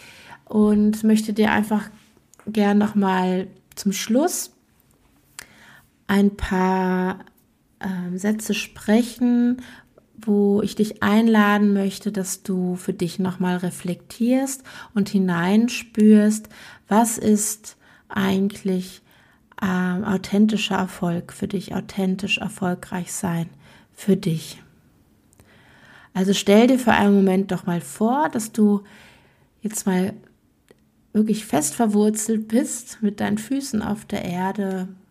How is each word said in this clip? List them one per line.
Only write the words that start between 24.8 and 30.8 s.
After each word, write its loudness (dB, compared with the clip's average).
Also 2
stell 6
dir 4
für 2
einen 4
Moment 2
doch -6
mal -2
vor, -2
dass -6
du 2
jetzt -8
mal 0